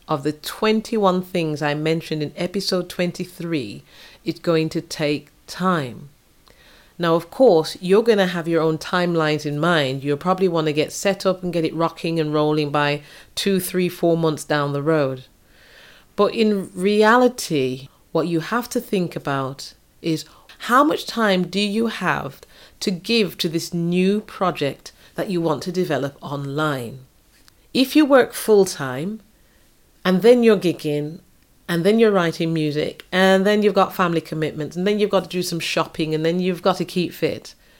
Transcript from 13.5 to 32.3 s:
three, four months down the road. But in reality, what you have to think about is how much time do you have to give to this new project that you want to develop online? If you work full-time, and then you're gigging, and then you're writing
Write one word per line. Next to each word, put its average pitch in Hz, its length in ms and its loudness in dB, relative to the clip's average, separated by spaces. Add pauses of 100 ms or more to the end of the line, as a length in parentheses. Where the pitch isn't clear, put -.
three, 185 260 -2
four 170 300 0
months 160 260 0
down 143 300 -2
the 143 100 -4
road. 139 400 0 (960)
But - 180 2
in 214 380 0
reality, 196 1120 2 (240)
what 160 160 0
you 170 140 -2
have 233 300 -6
to 240 100 -2
think 180 340 -4
about 139 600 -8 (260)
is 156 240 -4 (320)
how 254 260 4
much - 220 0
time 196 420 0
do 196 140 -2
you 208 260 0
have 147 540 -4 (400)
to 208 100 -2
give 196 460 0
to - 100 -2
this 165 260 -6
new 180 460 0
project - 720 -6 (240)
that - 140 -6
you 175 100 -2
want 160 240 -2
to 185 80 -8
develop 147 500 -2
online? 139 840 -4 (680)
If 262 220 2
you 302 80 8
work 262 300 4
full-time, 185 880 0 (840)
and 185 180 2
then 240 220 8
you're 220 140 6
gigging, 151 640 -2 (460)
and 170 160 -2
then 214 160 4
you're 226 100 6
writing 170 420 0